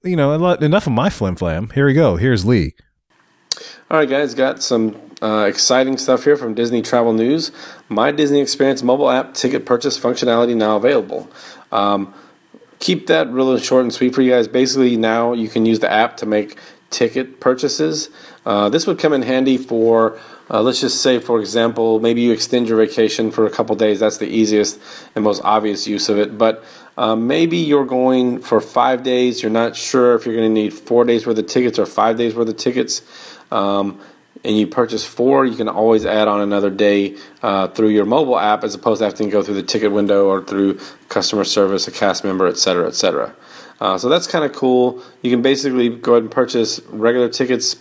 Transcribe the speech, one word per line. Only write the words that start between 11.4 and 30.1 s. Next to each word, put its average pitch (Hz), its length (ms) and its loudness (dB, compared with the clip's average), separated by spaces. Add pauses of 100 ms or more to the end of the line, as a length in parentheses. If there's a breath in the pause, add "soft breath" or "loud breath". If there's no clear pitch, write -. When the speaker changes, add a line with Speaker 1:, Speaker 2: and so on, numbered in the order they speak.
Speaker 2:
Um, 101 420 -2 (680 loud breath)
keep - 300 -4
that 160 220 2
really 127 300 0
short 127 240 2
and 113 80 -2
sweet 127 220 0
for 135 80 2
you 127 100 4
guys. 117 160 2
Basically, 127 480 2
now 113 380 0
you 113 140 -4
can 113 180 0
use 113 140 2
the 110 120 0
app 110 240 0
to - 100 -10
make 107 300 -2 (340 loud breath)
ticket 123 500 -4
purchases. 151 680 -2 (380 loud breath)
Uh, 104 240 2
this 165 160 0
would 190 120 -2
come 151 140 0
in 135 100 0
handy 131 360 0
for, 113 600 0 (320 loud breath)
uh, 110 100 0
let's 123 200 0
just 127 220 -2
say, 127 180 2
for 117 180 -2
example, 113 640 0
maybe 117 220 0
you 120 100 4
extend 117 360 0
your 110 100 2
vacation 110 520 0
for 110 160 0
a - 40 0
couple 107 260 -2
days. 104 240 0
That's 107 180 0
the 110 80 -6
easiest 104 540 0 (340 loud breath)
and 107 80 -4
most 104 220 0
obvious 104 420 0
use 104 220 -4
of 104 100 2
it. 104 180 -2
But, 113 280 0 (340 loud breath)
uh, 110 160 0
maybe 160 440 0
you're 143 280 2
going 127 540 0
for 110 200 0
five 127 440 0
days. 123 380 0
You're 110 100 -2
not 113 240 -2
sure 123 400 2